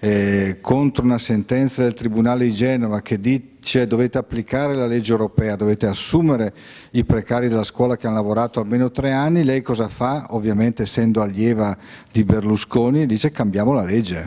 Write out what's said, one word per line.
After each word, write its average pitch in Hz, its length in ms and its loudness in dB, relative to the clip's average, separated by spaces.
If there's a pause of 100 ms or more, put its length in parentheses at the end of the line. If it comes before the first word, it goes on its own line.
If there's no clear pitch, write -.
eh, 101 600 0
contro 135 440 0
una 123 140 2
sentenza 127 640 0
del 120 120 2
Tribunale 117 520 0
di 117 60 0
Genova 113 500 0
che 107 180 -4
dice: 123 680 -2
"Dovete 120 320 0
applicare 127 560 -4
la 123 140 -2
legge 117 240 -2
europea, 107 420 0
dovete 104 320 0
assumere 117 680 0 (380)
i 123 140 0
precari 120 420 0
della 113 160 0
scuola 123 340 -2
che 117 120 -6
hanno 110 80 -2
lavorato 110 420 -2
almeno 120 320 0
tre 135 220 -2
anni", 156 320 2
lei 131 180 0
cosa 117 240 -2
fa? 123 440 -4
Ovviamente, 110 520 0
essendo 110 400 0
allieva 104 540 0 (340)
di 110 140 2
Berlusconi, 110 840 2
dice: 117 240 0
"Cambiamo 107 420 0
la 120 120 2
legge. 95 300 -2 (120)